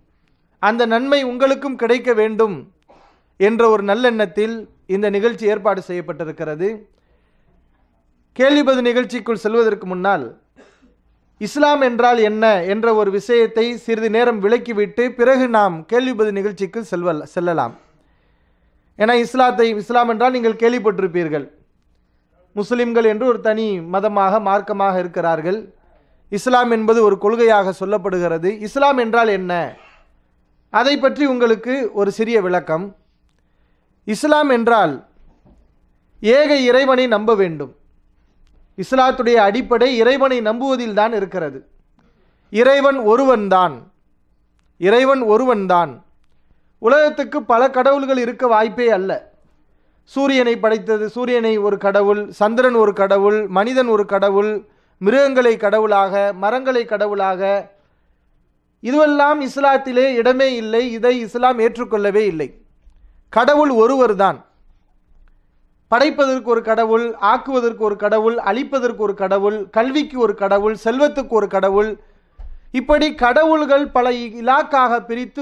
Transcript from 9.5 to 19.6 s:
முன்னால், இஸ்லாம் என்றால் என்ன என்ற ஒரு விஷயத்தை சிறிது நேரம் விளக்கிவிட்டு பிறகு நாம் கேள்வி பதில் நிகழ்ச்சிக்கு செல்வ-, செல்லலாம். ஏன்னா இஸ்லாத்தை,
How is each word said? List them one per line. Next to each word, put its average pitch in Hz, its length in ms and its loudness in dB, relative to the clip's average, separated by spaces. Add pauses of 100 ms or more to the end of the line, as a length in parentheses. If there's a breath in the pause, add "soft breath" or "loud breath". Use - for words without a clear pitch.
முன்னால், 180 340 -2 (1120 soft breath)
இஸ்லாம் 285 460 2
என்றால் 240 380 2
என்ன 214 280 2 (140)
என்ற 214 280 -2
ஒரு 208 180 0
விஷயத்தை 226 540 0 (120)
சிறிது 226 340 -4
நேரம் 226 320 0
விளக்கிவிட்டு 233 720 -2
பிறகு 254 360 2
நாம் 202 360 2
கேள்வி 254 300 -2
பதில் 208 240 -2
நிகழ்ச்சிக்கு 196 440 -8
செல்வ-, 175 340 -4 (100)
செல்லலாம். 160 480 -4 (1200)
ஏன்னா 226 220 2
இஸ்லாத்தை, 240 580 0